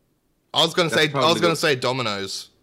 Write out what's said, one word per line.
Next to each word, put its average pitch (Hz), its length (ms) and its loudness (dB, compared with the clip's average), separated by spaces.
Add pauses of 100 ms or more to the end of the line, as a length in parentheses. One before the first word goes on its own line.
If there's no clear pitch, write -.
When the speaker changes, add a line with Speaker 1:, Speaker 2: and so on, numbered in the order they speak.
(540)
Speaker 1:
I 143 100 2
was 160 80 -2
gonna 170 160 2
Speaker 2:
That's 156 140 2
Speaker 1:
say, 156 80 2
I - 60 -12
was 135 80 0
Speaker 2:
probably 165 180 2
Speaker 1:
gonna 170 100 2
Speaker 2:
the 156 40 -2
Speaker 1:
say 151 200 0
Dominoes. 117 720 -4 (140)